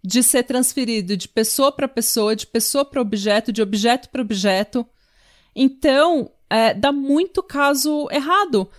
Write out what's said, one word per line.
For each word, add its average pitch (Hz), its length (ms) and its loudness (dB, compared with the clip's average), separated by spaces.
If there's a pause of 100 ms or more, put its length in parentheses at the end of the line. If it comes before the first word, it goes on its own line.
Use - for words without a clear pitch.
de 208 160 0
ser 247 220 2
transferido 226 720 -2
de - 140 -10
pessoa 269 420 0
pra 285 160 -4
pessoa, 220 480 -2
de 214 100 -12
pessoa 277 380 -2
pra 277 160 -4
objeto, 208 540 -2
de 220 80 -2
objeto 220 480 0
pra 254 120 -6
objeto. 208 640 -2 (720)
Então, 269 760 2 (200)
é, 226 240 2
dá 277 180 0
muito 285 500 0
caso 285 720 0
errado, 294 680 0